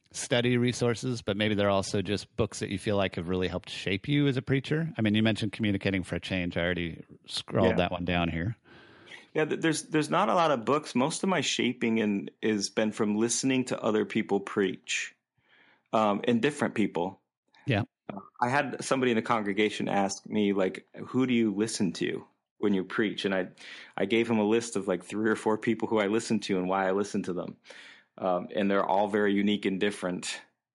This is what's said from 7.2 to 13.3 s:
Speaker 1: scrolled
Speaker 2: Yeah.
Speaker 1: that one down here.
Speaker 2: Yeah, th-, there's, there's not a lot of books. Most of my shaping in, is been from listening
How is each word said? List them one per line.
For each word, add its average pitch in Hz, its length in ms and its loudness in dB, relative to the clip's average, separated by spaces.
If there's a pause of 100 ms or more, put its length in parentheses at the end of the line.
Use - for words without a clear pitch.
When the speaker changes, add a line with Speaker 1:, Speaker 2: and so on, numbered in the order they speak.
Speaker 1:
scrolled - 440 0
Speaker 2:
Yeah. 90 60 0
Speaker 1:
that 87 140 2
one 87 140 -4
down 87 240 2
here. 82 260 -2 (800)
Speaker 2:
Yeah, 156 120 0
th-, - 140 -2
there's, 160 240 0
there's 156 260 0
not 185 200 2
a 214 60 2
lot 165 160 4
of 120 120 0
books. 139 320 0
Most 139 280 0
of 196 60 0
my 170 120 2
shaping 117 560 0
in, 104 320 0 (120)
is 104 280 0
been 110 240 0
from 104 240 0
listening 123 480 2